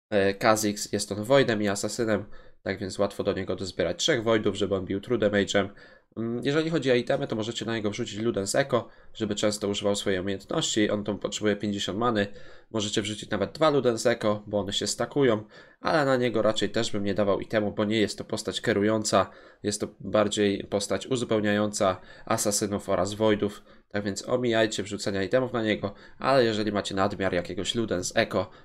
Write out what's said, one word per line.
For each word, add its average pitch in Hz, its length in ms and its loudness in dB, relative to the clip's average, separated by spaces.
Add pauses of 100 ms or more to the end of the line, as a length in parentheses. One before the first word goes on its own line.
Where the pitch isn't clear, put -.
(100)
e, 98 240 4
Kha'Zix, 107 580 0
jest 101 200 -4
on 104 120 -6
Voidem 117 380 4
i 104 60 0
asasynem, 107 560 -2 (380)
tak 95 160 -4
więc 98 200 -8
łatwo 98 260 -2
do 101 80 0
niego 95 240 -4
dozbierać 90 420 -2
trzech 135 240 0
Voidów, 107 340 2
żeby 98 180 0
on 95 100 -2
bił 95 160 -2
true 120 180 -2
damage'em. 101 500 2 (480)
Mm, 117 280 -4
jeżeli 156 260 0
chodzi 139 200 0
o 123 40 6
itemy, 139 320 0
to 120 100 -4
możecie 110 280 -4
na 113 120 -2
niego 104 140 -2
wrzucić 104 280 -6
Ludens 101 360 0
Echo, 131 340 2 (260)
żeby 104 200 -2
często 104 340 0
używał 101 280 0
swojej 98 240 -2
umiejętności, 101 680 0
on 104 140 -2
tą 101 140 -4
potrzebuje 101 380 0
pięćdziesiąt 101 420 -4
many. 113 280 2 (440)
Możecie 104 320 -2
wrzucić 104 280 -6
nawet 98 220 -2
dwa 156 180 4
Ludens 123 360 2
Echo, 107 400 0
bo 104 140 0
one 98 120 -4
się 107 140 -2
stakują, 117 580 2 (360)
ale 156 240 2
na 135 120 4
niego 117 260 2
raczej 104 280 2
też 110 220 -2
bym 101 120 -2
nie 101 100 0
dawał 98 260 2
itemu, 104 320 -2
bo 107 120 -2
nie 110 160 2
jest 101 180 0
to - 60 -6
postać - 360 -4
kierująca, 107 680 2 (320)
jest 104 180 -2
to 104 80 -4 (120)
bardziej 104 640 2
postać 98 420 -2
uzupełniająca 107 960 0 (240)
asasynów 104 640 -2
oraz 98 260 0
Voidów. 104 480 2 (300)
Tak 104 120 -4
więc 98 240 -6
omijajcie 113 540 2
wrzucenia 98 400 -4
itemów 120 300 0
na 123 100 -2
niego, 104 320 0 (240)
ale 131 260 4
jeżeli 107 280 0
macie 98 220 -2
nadmiar 95 400 2
jakiegoś 90 400 -2
Ludens 98 420 -2
Echo, 101 340 2 (140)